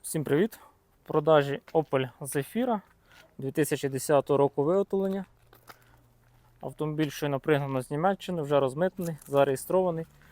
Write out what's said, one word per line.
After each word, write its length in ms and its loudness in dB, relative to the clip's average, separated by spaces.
Всім 180 -4
привіт! 360 0
В 20 -20
продажі 560 2
Opel 380 0
Zafira 600 -2
дві 140 -6
тисячі 360 0
десятого 480 2
року 280 2
виготовлення. 600 -2
Автомобіль 500 -4
щойно 300 -4
пригнано 420 0
з 80 -14
Німеччини, 520 -2
вже 180 4
розмитнений, 560 -2
зареєстрований. 800 0